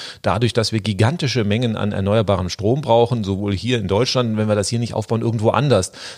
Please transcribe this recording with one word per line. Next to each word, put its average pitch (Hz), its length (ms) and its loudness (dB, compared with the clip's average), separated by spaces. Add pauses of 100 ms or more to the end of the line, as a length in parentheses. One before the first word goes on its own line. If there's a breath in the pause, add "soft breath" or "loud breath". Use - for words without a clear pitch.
(240 loud breath)
dadurch, 107 300 0
dass 110 180 -2
wir 113 80 0
gigantische 110 640 0
Mengen 110 320 0
an 98 160 -2
erneuerbarem 98 580 0
Strom 117 320 -2
brauchen, 120 420 2
sowohl 98 300 -2
hier 113 240 -2
in 101 100 -2
Deutschland, 113 480 0
wenn 107 120 0
wir 107 80 2
das 101 140 0
hier 117 100 -2
nicht 120 160 -4
aufbauen, 113 260 -2
irgendwo 113 300 0
anders. 120 400 2 (260 loud breath)